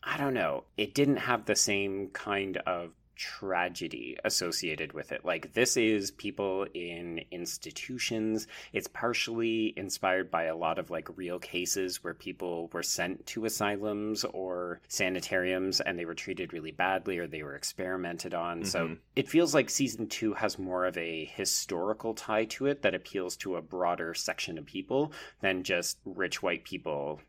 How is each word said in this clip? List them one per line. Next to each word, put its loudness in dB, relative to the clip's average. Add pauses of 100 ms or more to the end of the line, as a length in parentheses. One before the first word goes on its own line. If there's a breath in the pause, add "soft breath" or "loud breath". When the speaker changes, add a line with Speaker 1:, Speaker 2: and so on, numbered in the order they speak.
Speaker 1:
I -2
don't 2
know, 2 (120)
it 0
didn't 6
have 2
the 4
same 2
kind -2
of -2 (220)
tragedy -2
associated 0
with -8
it. -6
Like, -2
this 4
is 4
people -2
in -6 (100)
institutions. -2 (280 loud breath)
It's 0
partially 2
inspired 2
by 2
a 2
lot 2
of, -4
like, -6
real -4
cases -2
where -4
people -6
were -2
sent -2
to -4
asylums 0
or -4
sanitariums 2
and 0
they -4
were -6
treated -6
really -6
badly 2
or 0
they -8
were -8
experimented -4
on. -2
So 0
Speaker 2:
Mm-hmm. -4 (220)
Speaker 1:
it 2
feels 6
like 6
season 0
two 0
has 0
more 0
of 0
a -4
historical 0
tie 2
to -2
it 0
that 6
appeals -4
to -2
a -2
broader 0
section -4
of -12
people 0 (300 loud breath)
than 4
just 2
rich -2
white 0
people -4